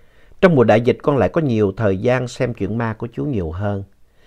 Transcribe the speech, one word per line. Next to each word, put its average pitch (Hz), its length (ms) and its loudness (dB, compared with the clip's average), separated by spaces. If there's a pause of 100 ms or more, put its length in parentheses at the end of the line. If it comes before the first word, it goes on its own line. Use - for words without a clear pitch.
(400)
Trong 180 140 6
mùa 123 100 6
đại 110 160 4
dịch 120 220 0
con 143 140 0
lại 123 120 2
có 175 120 -2
nhiều 107 360 0
thời 101 200 0
gian 123 320 -2
xem 120 260 -6
chuyện 98 240 -6
ma 113 160 -4
của 120 180 -10
chú 139 120 -8
nhiều 98 260 -4
hơn. 98 340 -6 (420)